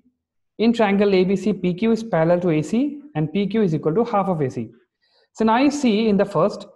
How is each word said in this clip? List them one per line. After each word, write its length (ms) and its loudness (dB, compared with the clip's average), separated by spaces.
in 120 4
triangle 440 2
A 80 4
B 120 0
C, 160 -2
P 220 -2
Q 180 0
is 120 -2
parallel 380 2
to 100 0
A 100 0
C 400 -4
and 180 -4
P 140 -2
Q 160 -2
is 140 0
equal 200 -2
to 100 2
half 220 0
of 140 -2
A 80 0
C. 220 -8
So 100 -4
now 140 2
you 120 2
see 380 0
in 80 2
the 100 2
first, 400 -2